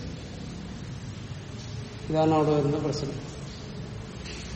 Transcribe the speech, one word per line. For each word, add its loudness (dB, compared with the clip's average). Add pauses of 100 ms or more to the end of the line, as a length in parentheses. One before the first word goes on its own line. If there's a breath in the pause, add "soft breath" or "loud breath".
(2000)
ഇതാണ് 8
അവിടെ 8
വരുന്ന 6
പ്രശ്നം, 0 (1400)